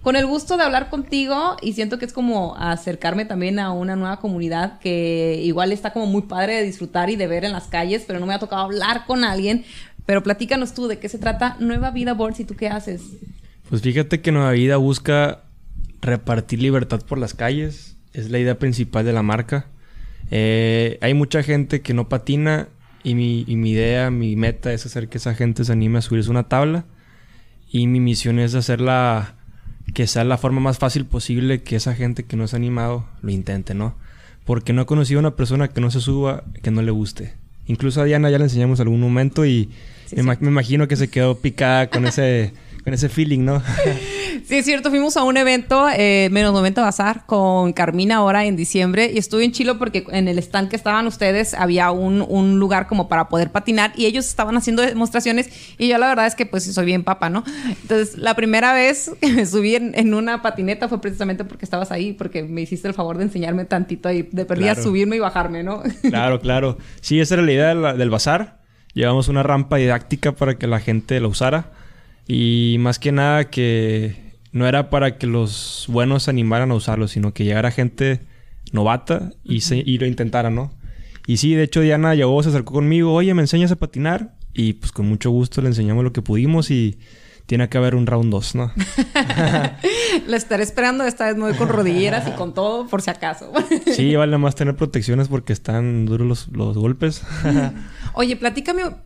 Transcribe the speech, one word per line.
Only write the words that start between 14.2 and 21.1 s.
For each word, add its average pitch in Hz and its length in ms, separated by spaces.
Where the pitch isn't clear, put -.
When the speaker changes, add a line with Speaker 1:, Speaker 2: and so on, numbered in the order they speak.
Speaker 2:
que 165 120
Nueva 143 200
Vida 127 260
busca 143 640
repartir 117 580
libertad 127 460
por - 120
las 113 160
calles. 147 600
Es 110 180
la 123 80
idea 123 200
principal 120 480
de 120 60
la 113 100
marca. 117 440
Eh, 113 720
hay 127 140